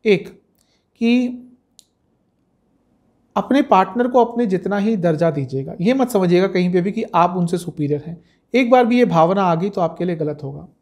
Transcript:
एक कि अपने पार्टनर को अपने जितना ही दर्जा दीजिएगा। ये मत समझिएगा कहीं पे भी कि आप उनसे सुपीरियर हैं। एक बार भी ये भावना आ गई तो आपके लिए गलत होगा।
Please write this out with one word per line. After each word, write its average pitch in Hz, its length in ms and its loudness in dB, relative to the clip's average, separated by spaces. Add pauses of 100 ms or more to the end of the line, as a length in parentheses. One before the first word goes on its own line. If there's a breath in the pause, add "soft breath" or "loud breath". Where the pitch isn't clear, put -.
एक 202 220 2 (680)
कि 247 480 -2 (1900)
अपने 240 240 2
पार्टनर 208 460 2
को 247 180 4
अपने 240 200 -4
जितना 190 320 -2
ही 214 200 -2
दर्जा 165 340 0
दीजिएगा। 135 500 -6
ये 226 120 2
मत 254 160 0
समझिएगा 180 380 2
कहीं 180 260 0
पे 180 80 2
भी 196 100 -2
कि 220 120 -6
आप 180 340 0
उनसे 175 200 -2
सुपीरियर 147 500 -6
हैं। 165 160 -14 (320 soft breath)
एक 247 160 4
बार 247 140 6
भी 240 120 2
ये 247 80 6
भावना 175 380 2
आ 175 120 2
गई 185 140 -4
तो 196 120 -4
आपके 170 240 -4
लिए 175 100 -4
गलत 151 280 -6
होगा। 143 240 -14 (140)